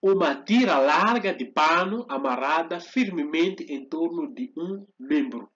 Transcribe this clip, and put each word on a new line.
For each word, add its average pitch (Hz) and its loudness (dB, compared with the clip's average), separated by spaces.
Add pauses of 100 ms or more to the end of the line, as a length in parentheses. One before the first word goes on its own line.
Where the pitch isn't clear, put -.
uma 190 2
tira 208 2
larga 190 4
de - -6
pano 185 0
amarrada 165 -2
firmemente 170 -2
em 135 -10
torno 165 -4
de 127 -8
um 196 -8 (140)
membro. 139 -2